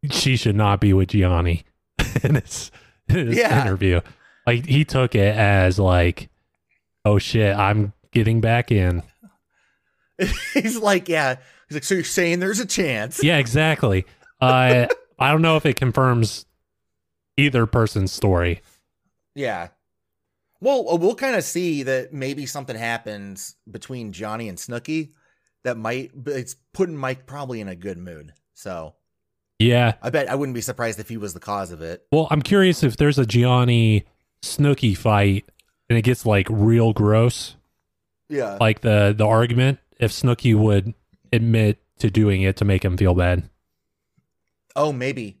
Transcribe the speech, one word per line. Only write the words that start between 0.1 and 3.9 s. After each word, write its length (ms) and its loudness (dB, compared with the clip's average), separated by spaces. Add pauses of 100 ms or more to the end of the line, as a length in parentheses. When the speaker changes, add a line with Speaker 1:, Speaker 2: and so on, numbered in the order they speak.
Speaker 1:
She 260 0
should 180 0
not 240 2
be 140 4
with 160 2
Gianni." 540 0 (340)
<laughs> 260 -2
In 120 2
his, 360 -6 (380)
in 180 2
his 100 0
Speaker 2:
Yeah. 240 2
Speaker 1:
interview. 400 2 (460)